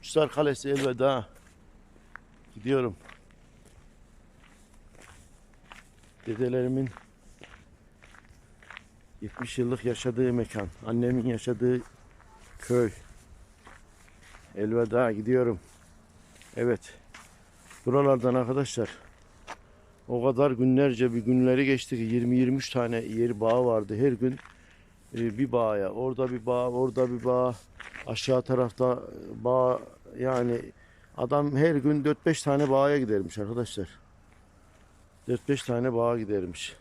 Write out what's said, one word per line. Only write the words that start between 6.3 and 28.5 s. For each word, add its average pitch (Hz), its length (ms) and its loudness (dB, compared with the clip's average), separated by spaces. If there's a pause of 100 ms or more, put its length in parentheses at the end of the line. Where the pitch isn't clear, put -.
yetmiş - 360 -10
yıllık 123 280 -2
yaşadığı 123 480 0
mekan, 110 340 -2 (180)
annemin 120 400 0
yaşadığı 123 560 0 (800)
köy. 120 320 2 (1600)
Elveda, 113 560 0
gidiyorum. 113 480 2 (960)
Evet. 117 360 -2 (920)
Buralardan 127 500 2
arkadaşlar 127 540 -2 (1160)
o 123 160 -2
kadar 135 280 2
günlerce 127 640 2
bir 117 120 -4
günleri 127 400 4
geçti 131 300 0
ki 113 80 -4
yirmi 120 340 2
yirmi 127 200 2
üç 135 120 -6
tane 120 280 -2
yer 113 420 -2
bağı 117 260 4
vardı. 107 320 0
Her 131 140 4
gün, 127 280 -2 (800)
e, 113 200 -2
bir 131 140 -2
bağa, 107 380 2
orada 127 420 -4
bir 117 140 -8
bağ, 123 240 0
orada 123 420 0
bir 117 120 -6
bağ, 127 320 2 (520)
aşağı 127 340 0
tarafta 127 640 0 (320)